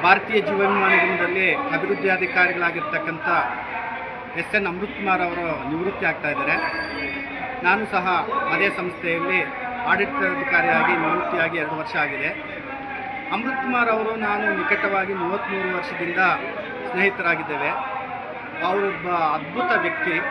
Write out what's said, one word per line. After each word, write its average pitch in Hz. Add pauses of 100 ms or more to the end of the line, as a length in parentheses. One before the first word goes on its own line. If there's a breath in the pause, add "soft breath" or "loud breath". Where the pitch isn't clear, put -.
ಭಾರತೀಯ 202
ಜೀವ 196
ವಿಮಾ 196
ನಿಗಮದಲ್ಲಿ 175
ಅಭಿವೃದ್ಧಿ 165
ಅಧಿಕಾರಿಗಳಾಗಿರ್ತಕ್ಕಂಥ 170 (1080)
ಎಸ್ 170
ಎನ್ 196
ಅಮೃತ್ 180
ಕುಮಾರ್ 190
ಅವರು 165
ನಿವೃತ್ತಿ 180
ಆಗ್ತಾ 156
ಇದ್ದಾರೆ. 156 (1080)
ನಾನು 202
ಸಹ 175 (240)
ಅದೇ 190
ಸಂಸ್ಥೆಯಲ್ಲಿ 180 (420)
ಆಡಳಿತಾಧಿಕಾರಿಯಾಗಿ 175
ನಿವೃತ್ತಿಯಾಗಿ 165
ಎರಡು 156
ವರ್ಷ 156
ಆಗಿದೆ. 143 (1040)
ಅಮೃತ್ 262
ಕುಮಾರ್ 240
ಅವರು 220
ನಾನು 208
ನಿಕಟವಾಗಿ 196
ಮೂವತ್ತ್ಮೂರು 190
ವರ್ಷದಿಂದ 175 (760)
ಸ್ನೇಹಿತರಾಗಿದ್ದೇವೆ. 165 (960)
ಅವರೊಬ್ಬ 185
ಅದ್ಭುತ 170
ವ್ಯಕ್ತಿ. 175 (120)